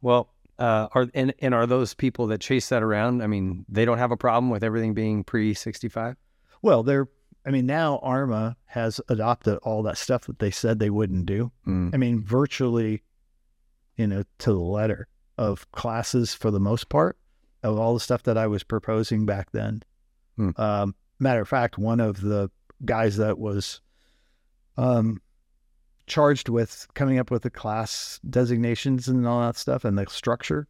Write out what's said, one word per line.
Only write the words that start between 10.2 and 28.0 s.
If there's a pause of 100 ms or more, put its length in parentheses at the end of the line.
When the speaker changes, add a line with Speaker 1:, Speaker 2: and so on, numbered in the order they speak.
Speaker 2:
that
they
said
they
wouldn't
do. (160)
Speaker 1:
Mm.
Speaker 2:
I
mean,
virtually, (960)
you
know, (160)
to
the
letter (300)
of
classes
for
the
most
part, (460)
of
all
the
stuff
that
I
was
proposing
back
then. (540)
Speaker 1:
Hmm.
Speaker 2:
Um, (240)
matter
of
fact,
one
of
the (320)
guys
that
was, (960)
um, (840)
charged
with
coming
up
with
the
class (100)